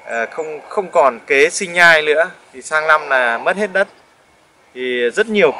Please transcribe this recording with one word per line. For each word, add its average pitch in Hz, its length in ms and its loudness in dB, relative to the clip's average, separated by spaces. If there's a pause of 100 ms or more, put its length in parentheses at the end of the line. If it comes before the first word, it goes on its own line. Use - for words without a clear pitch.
ờ, 113 260 -6
không, 156 380 -10
không 185 240 -6
còn 135 340 2
kế 147 240 2
sinh 180 220 -8
nhai 170 300 6
nữa, 151 280 0 (220)
thì 127 100 -20
sang 156 240 -4
năm 156 220 4
là 123 300 0
mất 165 180 -2
hết 202 160 -6
đất. 196 160 -2 (840)
Thì 123 360 -2
rất 214 180 -2
nhiều 202 320 2